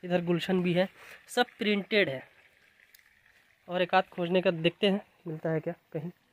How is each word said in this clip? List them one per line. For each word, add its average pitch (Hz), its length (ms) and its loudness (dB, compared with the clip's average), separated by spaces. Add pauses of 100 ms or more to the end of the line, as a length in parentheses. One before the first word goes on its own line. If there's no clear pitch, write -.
इधर 175 220 0
गुलशन 175 380 0
भी 175 100 0
है, 180 140 2 (400)
सब 247 180 0 (140)
प्रिंटेड 202 500 0
है। 131 140 -8 (1400)
और 180 140 -2
एक 180 140 0
आध 185 80 6
खोजने 175 380 0
का 185 100 2
देखते 170 360 0
हैं 196 140 2 (260)
मिलता 160 220 -6
है 160 100 -2
क्या 165 140 -8 (200)
कहीं। 170 180 -8 (220)